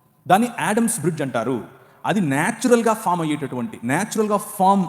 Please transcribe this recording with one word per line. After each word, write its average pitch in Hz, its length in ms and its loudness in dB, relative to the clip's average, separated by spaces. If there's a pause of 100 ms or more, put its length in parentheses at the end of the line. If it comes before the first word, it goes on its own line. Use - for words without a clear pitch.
(280)
దాన్ని 208 200 4 (120)
ఆడమ్స్ 214 400 0
బ్రిడ్జ్ 156 220 -2
అంటారు. 120 420 -2 (420)
అది 180 160 2
న్యాచురల్గా 220 720 2
ఫామ్ 180 280 -2
అయ్యేటటువంటి, 135 600 -4
న్యాచురల్గా 202 540 0
ఫామ్ 196 520 2